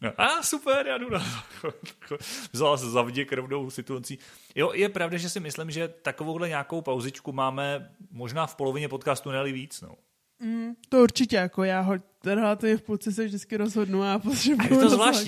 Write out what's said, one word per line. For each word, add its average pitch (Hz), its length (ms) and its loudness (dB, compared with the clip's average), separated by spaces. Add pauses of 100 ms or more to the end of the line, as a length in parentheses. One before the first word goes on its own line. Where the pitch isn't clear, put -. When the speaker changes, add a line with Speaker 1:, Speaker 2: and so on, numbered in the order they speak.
Speaker 1:
No, 113 160 -4
"A 294 260 2
super, 277 440 0
já 262 100 -2
jdu 247 120 -8
na 196 100 0
záchod." - 560 -8 (360)
<laughs> - 400 -10
Vzala 143 260 4
se 127 120 -6
za 120 120 4
vděk 131 320 -4
rovnou 131 360 -4
situací. 131 500 -10 (360)
Jo, 147 180 2
je 202 160 2
pravda, 175 280 -4
že 170 120 -6
si 196 100 -8
myslím, 160 320 -8
že 165 160 -4
takovouhle 160 640 -6
nějakou 156 320 -6
pauzičku 131 500 -6
máme 135 600 -4 (200)
možná 135 360 -6
v - 80 -20
polovině 139 340 -2
podcastu, 135 420 -4
ne-li 135 200 -2
víc, 131 300 -10
no. - 140 -18 (440)
Speaker 2:
Mm, 226 340 -6 (160)
to 254 140 8
určitě, 233 320 4
jako 185 280 0
já 185 180 2
ho, 190 120 2 (320)
relativně 214 520 2
v 214 40 -14
půlce 208 300 -2
se 220 140 -2
vždycky 208 320 -6
rozhodnu 202 460 0
a 196 160 2
potřebuju 247 500 2
Speaker 1:
A 262 40 6
je 262 40 10
to 269 60 8
Speaker 2:
na - 60 10
Speaker 1:
zvláštní, 226 380 6